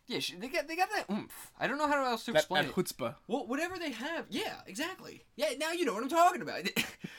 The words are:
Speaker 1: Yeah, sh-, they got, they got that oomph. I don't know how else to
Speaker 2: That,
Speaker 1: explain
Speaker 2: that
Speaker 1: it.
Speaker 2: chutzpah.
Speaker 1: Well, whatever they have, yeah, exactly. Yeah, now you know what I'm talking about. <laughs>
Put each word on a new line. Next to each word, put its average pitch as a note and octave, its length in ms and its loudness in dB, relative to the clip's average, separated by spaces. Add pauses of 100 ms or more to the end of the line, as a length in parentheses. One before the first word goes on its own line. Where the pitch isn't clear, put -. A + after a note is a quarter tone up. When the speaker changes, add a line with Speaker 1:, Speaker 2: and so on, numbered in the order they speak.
Speaker 1:
Yeah, G3 120 -2
sh-, C3 200 -4
they A3+ 80 -6
got, D4 220 -2
they E4 80 -6
got F#4+ 160 4
that F4+ 180 0
oomph. - 480 -6
I D#3+ 80 2
don't C4 100 0
know D4+ 100 4
how C#4 180 4
else A#3 200 0
to A#3 60 -2
Speaker 2:
That, D#3 80 6
Speaker 1:
explain D3+ 240 4
Speaker 2:
that C#3+ 60 -2
Speaker 1:
it. - 60 -8
Speaker 2:
chutzpah. - 400 -2 (120)
Speaker 1:
Well, A#3+ 200 -2
whatever E4 300 -2
they E4 140 -4
have, C4 380 -4
yeah, E4 260 -4 (120)
exactly. B3+ 560 -8 (120)
Yeah, C#4+ 120 2 (100)
now D#4 140 0
you F4 140 0
know A3+ 80 2
what G#3+ 100 -2
I'm C4+ 60 -2
talking E4+ 320 6
about. D3+ 320 -4
<laughs> - 60 2 (400)